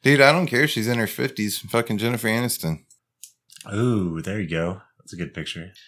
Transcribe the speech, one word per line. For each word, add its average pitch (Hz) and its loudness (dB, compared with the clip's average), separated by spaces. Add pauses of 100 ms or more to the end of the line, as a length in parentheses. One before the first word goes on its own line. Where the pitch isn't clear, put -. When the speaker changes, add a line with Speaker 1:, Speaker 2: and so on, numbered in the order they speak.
Speaker 1:
Dude, 139 6
I 139 10
don't 175 2
care. 135 2
She's 110 -2
in 120 0
her 104 0
fifties. 110 -4
Fucking 113 -2
Jennifer 117 -2
Aniston. 110 -2 (880)
Speaker 2:
Ooh, 101 0
there 98 -6
you 87 -6
go. 85 -4 (180)
That's - -20
a 85 -14
good 87 -8
picture. 82 -12 (160)